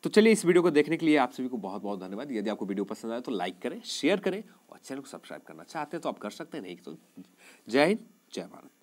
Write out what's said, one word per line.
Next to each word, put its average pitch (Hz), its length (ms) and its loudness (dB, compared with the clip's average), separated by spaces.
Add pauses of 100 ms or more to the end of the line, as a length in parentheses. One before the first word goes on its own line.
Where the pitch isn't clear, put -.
तो 160 60 -2
चलिए, 220 240 8
इस 208 120 2
वीडियो 165 180 6
को 175 80 4
देखने 147 260 4
के 165 80 -2
लिए 151 120 6
आप 127 140 2
सभी 127 160 -6
को 123 100 -6
बहुत 98 240 -8
बहुत 101 180 -6
धन्यवाद। 101 320 -10
यदि 107 180 -2
आपको 104 160 -4
वीडियो 98 200 -2
पसंद 113 260 -10
आए 120 100 -6
तो 139 100 -8
लाइक 92 280 -4
करें, 175 220 -8
शेयर 190 380 0
करें 196 240 -4 (260)
और - 80 -20
चैनल 135 240 -12
को 131 60 -18
सब्सक्राइब 76 340 -16
करना 78 220 -20
चाहते 151 340 -10
हैं 151 40 -8
तो 151 80 -4
आप - 100 -8
कर 104 100 -8
सकते 160 280 -14
हैं, 143 60 -10
नहीं 90 140 -12
तो - 200 -16 (720)
जय 135 160 4
हिंद, 208 140 2 (340)
जय 95 80 -6
भारत। - 280 -16 (140)